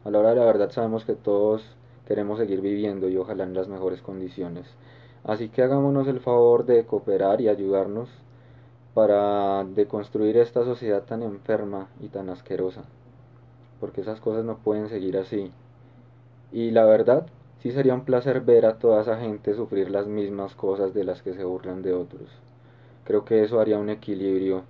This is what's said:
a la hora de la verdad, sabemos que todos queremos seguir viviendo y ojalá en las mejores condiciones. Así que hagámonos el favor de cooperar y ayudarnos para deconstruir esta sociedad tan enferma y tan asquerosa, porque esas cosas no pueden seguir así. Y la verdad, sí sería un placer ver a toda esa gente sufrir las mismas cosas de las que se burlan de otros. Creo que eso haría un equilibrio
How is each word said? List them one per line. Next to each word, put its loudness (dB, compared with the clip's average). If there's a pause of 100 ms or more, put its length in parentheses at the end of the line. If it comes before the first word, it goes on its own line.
a -8
la 2
hora 4
de 4
la 4
verdad, 4
sabemos -4
que -4
todos 0 (420)
queremos -4
seguir -2
viviendo -2
y -2
ojalá -4
en -10
las -4
mejores -6
condiciones. -12 (580)
Así -4
que 0
hagámonos 2
el -4
favor 4
de 4
cooperar 0
y 2
ayudarnos 0 (840)
para 2
deconstruir -2
esta 2
sociedad -4
tan -8
enferma -6 (120)
y -14
tan -10
asquerosa, -8 (960)
porque -10
esas -8
cosas -2
no -8
pueden -2
seguir -4
así. -6 (1040)
Y -4
la 6
verdad, 6 (340)
sí -6
sería 2
un -4
placer 0
ver 6
a 2
toda 4
esa -2
gente -4
sufrir -2
las -2
mismas -6
cosas -2
de -2
las -6
que -8
se -10
burlan -8
de -2
otros. -8 (720)
Creo 0
que 2
eso 0
haría 2
un -4
equilibrio -2